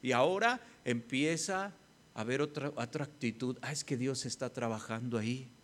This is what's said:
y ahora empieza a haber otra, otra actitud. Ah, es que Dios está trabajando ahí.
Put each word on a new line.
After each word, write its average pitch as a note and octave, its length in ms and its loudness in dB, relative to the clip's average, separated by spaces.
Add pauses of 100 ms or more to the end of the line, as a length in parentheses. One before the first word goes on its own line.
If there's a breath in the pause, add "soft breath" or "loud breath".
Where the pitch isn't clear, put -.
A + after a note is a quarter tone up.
y B2+ 100 2
ahora G3 480 6 (240 loud breath)
empieza D#3+ 880 0 (420)
a A#2 60 -6
haber B2+ 220 0
otra, D3 340 -2
otra A#2+ 280 -2
actitud. B2+ 580 -2
Ah, C#3 100 -4
es D3 100 -4
que C#3 140 -2
Dios B2+ 300 0
está B2 260 -4
trabajando A#2 640 -2
ahí. B2 320 -2 (160)